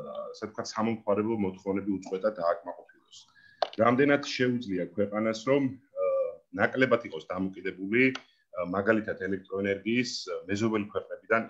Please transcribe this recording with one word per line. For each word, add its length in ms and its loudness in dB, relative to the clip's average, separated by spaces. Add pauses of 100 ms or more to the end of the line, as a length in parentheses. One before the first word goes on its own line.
(220)
ასე 220 -12
ვთქვათ, 240 -8
სამომხმარებლო 720 0
მოთხოვნები 520 -2
უწყვეტად 440 -2
დააკმაყოფილოს. 840 -4 (540)
რამდენად 520 6
შეუძლია 600 0
ქვეყანას, 560 -2
რომ, 200 4
აა, 680 -2 (200)
ნაკლებად 520 2
იყოს 240 -10
დამოკიდებული, 800 -2
აა, 600 -4
მაგალითად, 520 0
ელექტროენერგიის, 920 -2 (100)
აა, 200 -8
მეზობელი 440 -2
ქვეყნებიდან 640 -2